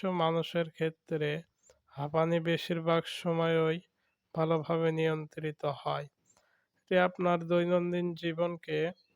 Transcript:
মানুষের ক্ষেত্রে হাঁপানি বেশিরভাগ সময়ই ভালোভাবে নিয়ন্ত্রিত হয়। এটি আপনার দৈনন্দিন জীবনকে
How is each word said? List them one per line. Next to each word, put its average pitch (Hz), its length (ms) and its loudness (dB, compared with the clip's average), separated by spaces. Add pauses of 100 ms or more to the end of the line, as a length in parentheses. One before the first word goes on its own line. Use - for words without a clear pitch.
(160)
মানুষের 165 540 0
ক্ষেত্রে 156 600 -4 (640)
হাঁপানি 160 460 0
বেশিরভাগ 165 640 0 (120)
সময়ই 165 640 2 (560)
ভালোভাবে 160 580 0
নিয়ন্ত্রিত 156 720 -2 (140)
হয়। 147 300 -4 (680)
এটি - 240 -4
আপনার 180 480 2
দৈনন্দিন 175 680 2
জীবনকে 165 640 -4 (380)